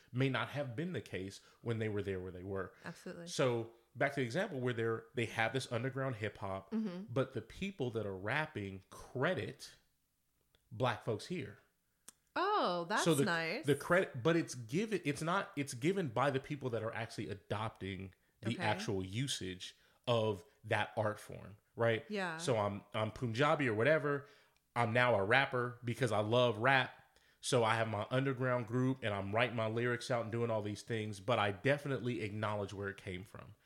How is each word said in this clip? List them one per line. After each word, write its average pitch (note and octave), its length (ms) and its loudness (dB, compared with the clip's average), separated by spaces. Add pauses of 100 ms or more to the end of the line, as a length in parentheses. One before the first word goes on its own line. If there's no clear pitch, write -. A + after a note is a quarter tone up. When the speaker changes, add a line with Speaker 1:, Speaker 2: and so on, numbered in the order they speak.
(140)
Speaker 1:
may C3+ 160 2
not A#2 220 0
have C3 260 -6
been F3 160 -4
the A#2 80 -4
case G2 400 -8 (180)
when A#2 180 -2
they A2 120 0
were G#2 120 -2
there F#2+ 200 -2
where F#2 100 -8
they F2+ 140 -12
were. F#2+ 260 -4 (140)
Speaker 2:
Absolutely. E3+ 420 -12
Speaker 1:
So A#2+ 420 0 (280)
back C#3 160 0
to C#3+ 80 0
the B2+ 40 2
example D3+ 360 -2
where B2 120 0
they're, A2+ 300 0 (120)
they A#2 100 2
have A2+ 260 2
this B2+ 220 -2
underground C3 420 -2
hip G#2 220 -6
hop, G2 360 -6
Speaker 2:
Mm-hmm. G3+ 280 -4 (100)
Speaker 1:
but - 220 0
the - 80 -4
people E3 500 -6
that A2 140 -2
are G2 100 -4
rapping G2+ 640 -4 (120)
credit B2+ 800 -4 (1000)
Black A#2 320 0
folks G#2+ 220 -4
here. - 320 -8 (800)
Speaker 2:
Oh, D4 500 2
that's A#3+ 160 2
Speaker 1:
So E3+ 100 6
the, C#3 120 4
Speaker 2:
nice. E3 400 0
Speaker 1:
the C#3 100 4
credit, E3+ 480 2
but E3 140 4
it's D3+ 180 0
given, E3 480 -2
it's C#3+ 180 -2
not, F3 360 -2
it's C#3 160 -4
given E3 340 0
by B2+ 240 2
the C3 80 0
people C3 300 -4
that A2+ 120 -2
are A2 140 -4
actually A2+ 340 -6
adopting G2 840 -6 (300)
the A2+ 120 -2
Speaker 2:
Okay. F#2 100 -4
Speaker 1:
actual G2+ 400 0
usage F#2+ 720 -4 (320)
of A2 340 2 (280)
that G#2+ 260 2
art G#2+ 240 0
form, F#2+ 380 -16 (180)
right? A2+ 320 4
Speaker 2:
Yeah. F#3 300 -4
Speaker 1:
So D#3+ 200 2
I'm, G2+ 240 0 (120)
I'm G#2+ 180 0
Punjabi C#3 560 2
or A2 60 2
whatever. C#3+ 540 2 (500)
I'm A#2 160 2
now B2 220 6
a G2 80 4
rapper B2 600 2
because A#2+ 300 0
I G2+ 60 4
love A2+ 400 4
rap. B2+ 320 4 (500)
So B2 240 4
I A2 100 6
have A2+ 140 2
my G#2 220 0
underground B2+ 560 0
group B2+ 340 0
and G#2+ 120 0
I'm G2 200 -2
writing A#2 240 4
my A2 100 2
lyrics A#2 420 0
out A#2+ 140 2
and A2 80 -4
doing A#2 180 0
all A2 120 2
these G#2 220 -4
things, G#2+ 360 -4
but A2+ 180 2
I G#2 140 4
definitely B2+ 720 0
acknowledge G#2+ 520 -2
where G2 140 -4
it G2 160 -8
came F#2 260 -8
from. - 140 -16 (220)